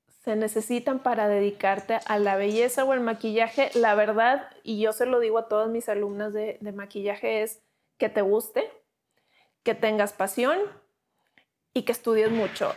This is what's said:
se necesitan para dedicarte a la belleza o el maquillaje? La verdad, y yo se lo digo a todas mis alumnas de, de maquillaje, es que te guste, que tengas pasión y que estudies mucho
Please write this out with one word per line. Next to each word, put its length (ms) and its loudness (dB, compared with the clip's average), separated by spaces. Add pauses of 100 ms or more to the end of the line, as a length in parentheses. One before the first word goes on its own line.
(220)
se 140 -2
necesitan 640 -2
para 280 0
dedicarte 800 0
a 140 0
la 180 2
belleza 480 2
o 80 2
el 80 2
maquillaje? 720 0
La 200 4
verdad, 560 2 (120)
y 160 -6
yo 140 2
se 140 -2
lo 140 2
digo 180 2
a 100 -4
todas 220 0
mis 180 -4
alumnas 460 -4
de, 260 -6
de 120 -10
maquillaje, 720 -4
es 200 -8 (360)
que 100 0
te 140 0
guste, 480 0 (920)
que 120 0
tengas 380 0
pasión 460 0 (1120)
y 100 -2
que 100 0
estudies 380 2
mucho 460 -2